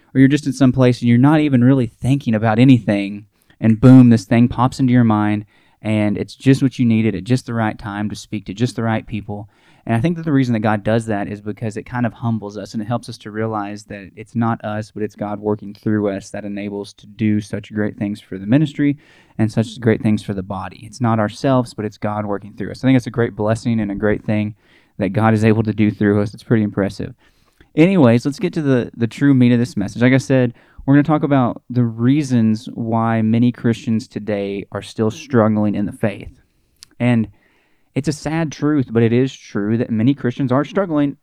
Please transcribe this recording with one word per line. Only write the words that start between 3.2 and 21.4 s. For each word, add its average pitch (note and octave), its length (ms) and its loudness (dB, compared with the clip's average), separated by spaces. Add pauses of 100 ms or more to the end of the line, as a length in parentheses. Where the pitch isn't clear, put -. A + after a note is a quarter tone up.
and A2 200 2
boom, B2+ 300 10
this A2+ 140 4
thing A#2 240 2
pops B2+ 320 -2
into B2+ 120 2
your B2 120 4
mind, G#2+ 420 0 (340)
and G#2+ 380 0
it's - 160 -8
just C3+ 300 2
what C3 160 -2
you B2+ 40 2
needed A2 300 2
at F2 100 -10
just B2 220 -2
the A#2+ 80 -8
right A2 240 -4
time G#2 320 -8
to G2+ 60 -10
speak - 300 -12
to F#2+ 80 -10
just A#2+ 200 -4
the A2+ 80 -6
right A2+ 240 -4
people. G#2 420 -12 (380)
And A#2 80 -2
I A2+ 60 0
think E3 160 -2
that E3 80 -10
the D#3+ 80 -2
reason C3 220 2
that A2+ 60 -2
God G#2+ 220 -2
does A2 240 -2
that G2+ 220 -6
is G#2 120 -10
because G#2 360 -8
it F#2+ 80 -10
kind B2 200 -6
of A2 80 -4
humbles G#2 460 -6
us, G2+ 160 -12
and A2 80 -6
it G2+ 40 -12
helps A#2 220 -6
us A2+ 100 -14
to A2 120 -16
realize G#2 540 -8
that G2 320 -16
it's A2 180 -16
not A#2 300 -2
us, G#2+ 260 -8
but G#2 140 -8
it's G2+ 100 -8
God G#2 240 -8
working G#2 360 -6
through G#2+ 340 -2
us G2 220 -8
that G#2 140 -12
enables G2+ 500 -10
to - 120 -20
do G#2 340 -2
such G#2 320 -10
great G#2 240 -4
things G#2 240 -6
for - 160 -14
the F#2+ 100 -12
ministry C#3+ 520 0 (400)
and A2 120 0
such A2+ 300 -4
great A#2 220 2
things G#2+ 220 -2
for G#2 100 -8
the G2 80 -8
body. F#2+ 400 -12
It's G#2+ 180 -18
not A2+ 200 0
ourselves, B2 520 -2